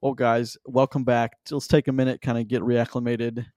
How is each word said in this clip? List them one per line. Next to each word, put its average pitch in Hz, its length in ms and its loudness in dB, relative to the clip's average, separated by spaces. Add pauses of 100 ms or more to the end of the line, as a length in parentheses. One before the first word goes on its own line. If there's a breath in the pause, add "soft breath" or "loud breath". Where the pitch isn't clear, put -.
Well, 135 140 -2
guys, 120 500 0
welcome 131 400 0
back. 117 280 2 (180)
Let's 143 180 -6
take 151 200 4
a 135 40 0
minute, 131 300 0
kinda 117 200 -2
get 110 200 -2
reacclimated. 117 840 -2 (100)